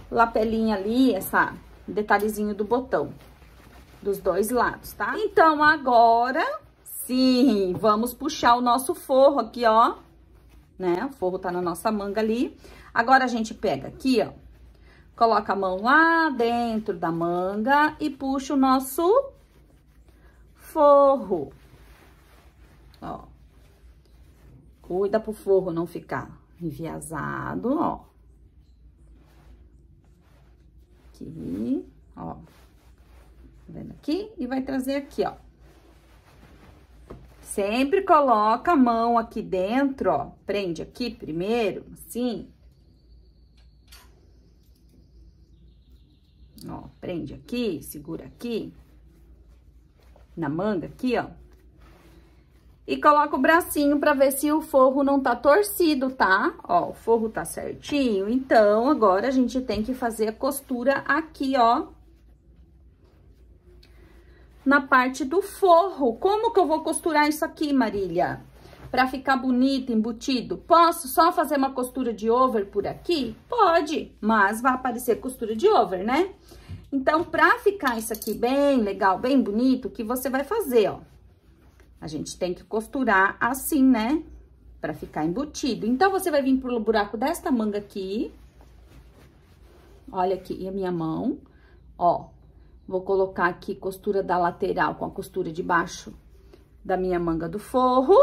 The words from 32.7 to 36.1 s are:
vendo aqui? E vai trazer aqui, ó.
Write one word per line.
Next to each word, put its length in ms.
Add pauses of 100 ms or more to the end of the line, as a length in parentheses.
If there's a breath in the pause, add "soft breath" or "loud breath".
vendo 180
aqui? 460
E 80
vai 160
trazer 360
aqui, 280
ó. 80 (2000)